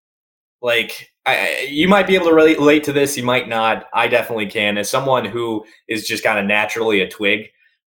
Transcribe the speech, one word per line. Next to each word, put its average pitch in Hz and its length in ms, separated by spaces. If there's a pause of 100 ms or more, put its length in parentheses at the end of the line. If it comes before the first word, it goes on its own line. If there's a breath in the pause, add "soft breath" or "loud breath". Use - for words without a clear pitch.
(600)
like, 117 480 (160)
I, 127 120
I, 90 320
you 151 180
might 190 200
be 190 80
able 175 120
to 165 60
relate, 160 240
relate 147 280
to 143 80
this. 139 240
You 123 60
might 123 240
not. 113 460
I 117 140
definitely 113 400
can. 104 300
As 101 120
someone 131 360
who 113 400 (220 loud breath)
is 110 200
just 107 160
kinda 107 200
naturally 104 580
a 92 80
twig, 107 400 (400)